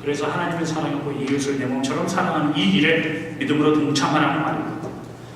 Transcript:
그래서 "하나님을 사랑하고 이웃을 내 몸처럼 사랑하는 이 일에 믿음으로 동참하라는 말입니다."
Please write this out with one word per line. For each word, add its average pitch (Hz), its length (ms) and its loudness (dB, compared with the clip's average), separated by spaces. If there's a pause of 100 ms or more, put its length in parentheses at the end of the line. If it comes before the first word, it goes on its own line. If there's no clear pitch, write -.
그래서 143 260 -2
"하나님을 165 380 -2
사랑하고 143 460 -2
이웃을 139 480 0
내 127 60 -2
몸처럼 139 420 -2
사랑하는 160 480 0
이 175 220 4
일에 160 600 2
믿음으로 151 340 4
동참하라는 151 680 2
말입니다." - 460 -4 (460)